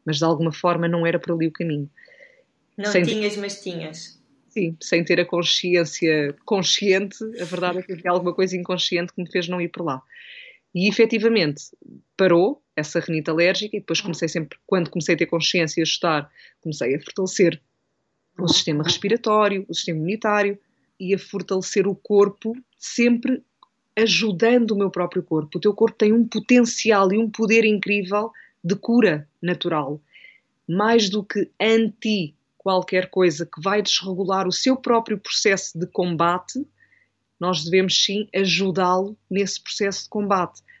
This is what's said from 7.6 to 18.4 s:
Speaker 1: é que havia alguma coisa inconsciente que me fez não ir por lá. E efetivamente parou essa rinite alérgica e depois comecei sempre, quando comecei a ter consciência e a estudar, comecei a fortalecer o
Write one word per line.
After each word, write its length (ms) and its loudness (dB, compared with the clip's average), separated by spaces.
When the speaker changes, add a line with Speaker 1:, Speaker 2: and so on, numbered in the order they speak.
Speaker 1:
é 40 -8
que 100 -10
havia 160 -6
alguma 240 0
coisa 240 -2
inconsciente 560 -4
que 80 -8
me 80 -8
fez 180 -2
não 140 -4
ir 60 -4
por 160 -8
lá. 180 -4
E 160 2
efetivamente 760 2
parou 460 4
essa 240 -4
rinite 300 -4
alérgica 480 0
e 20 -4
depois 220 -4
comecei 260 -4
sempre, 380 -6
quando 240 0
comecei 240 -2
a 40 0
ter 100 0
consciência 520 -2
e 20 2
a 20 2
estudar, 480 -2
comecei 340 -4
a 40 -4
fortalecer 640 0
o 80 0